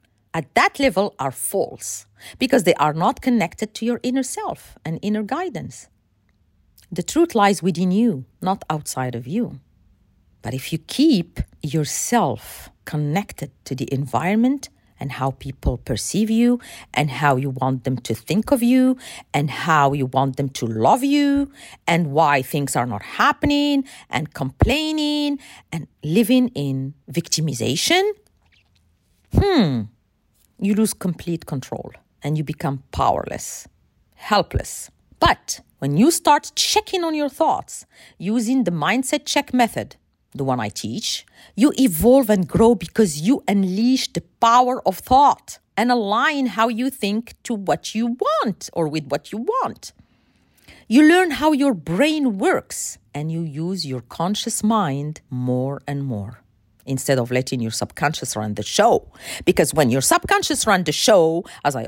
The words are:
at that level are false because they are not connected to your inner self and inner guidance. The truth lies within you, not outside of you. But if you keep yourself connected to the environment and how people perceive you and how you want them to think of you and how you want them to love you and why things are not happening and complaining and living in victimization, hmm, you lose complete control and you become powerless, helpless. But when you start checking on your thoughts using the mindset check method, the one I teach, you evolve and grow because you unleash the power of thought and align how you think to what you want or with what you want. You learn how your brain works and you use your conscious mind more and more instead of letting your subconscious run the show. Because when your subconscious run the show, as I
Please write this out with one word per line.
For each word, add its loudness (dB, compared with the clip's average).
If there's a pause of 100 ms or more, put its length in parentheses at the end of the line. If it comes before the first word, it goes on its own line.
(340)
at -6
that 2
level 0
are -4
false -6 (320)
because 2
they 4
are 2
not 0
connected -2
to -8
your -2
inner -2
self -10
and -6
inner -2
guidance. -8 (1000)
The -6
truth 0
lies 2
within 0
you, 0 (140)
not -4
outside -6
of -8
you. -6 (840)
But -8
if -8
you -4
keep 0 (220)
yourself -2 (160)
connected -4 (140)
to -6
the -6
environment 0 (300)
and -8
how -4
people -6
perceive -4
you 2 (340)
and 0
how 2
you -2
want -2
them -2
to -4
think -2
of 2
you 4 (360)
and 0
how 2
you 0
want 0
them -2
to -6
love 2
you 2 (340)
and 0
why 4
things -2
are 0
not -6
happening 0 (260)
and -6
complaining -2 (340)
and -10 (160)
living 2
in -4 (180)
victimization, 0 (1300)
hmm, 4 (800)
you 0
lose 2
complete -6
control -8 (320)
and -2
you -2
become -6
powerless, -2 (480)
helpless. -4 (300)
But 0 (200)
when -2
you 8
start 2
checking 0
on -2
your -2
thoughts -2 (320)
using 0
the 0
mindset -2
check -2
method, 0 (380)
the -6
one 0
I -4
teach, -8 (300)
you 4
evolve 4
and 2
grow 4
because 0
you 2
unleash 0
the -6 (180)
power 4
of -2
thought 4 (180)
and 2
align 0
how 0
you -2
think -4
to -4
what -4
you -2
want -2
or -2
with -6
what -6
you -8
want. -6 (920)
You 8
learn 6
how 2
your 2
brain 0
works -4 (160)
and -4
you -4
use -6
your -6
conscious -4
mind 0 (100)
more -2
and -4
more -8 (420)
instead 0
of -2
letting -2
your -4
subconscious -6
run -4
the -6
show. 2 (320)
Because 2
when 2
your 2
subconscious 0
run 2
the -2
show, 4 (200)
as 0
I -6